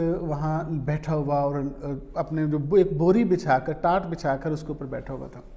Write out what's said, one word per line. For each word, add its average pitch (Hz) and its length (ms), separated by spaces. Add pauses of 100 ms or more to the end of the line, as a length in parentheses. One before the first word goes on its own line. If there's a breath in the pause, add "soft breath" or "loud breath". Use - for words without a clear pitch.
(220)
वहाँ 156 640
बैठा 151 280
हुआ 147 220
और, 143 220
अ, 139 640
अपने 156 280
जो 151 120
बो-, 147 200
एक 147 200
बोरी 190 260
बिछाकर, 156 480
टाट 175 340
बिछाकर 160 440
उसके 151 220
ऊपर - 140
बैठा 127 280
हुआ 131 120
था। 131 140 (160)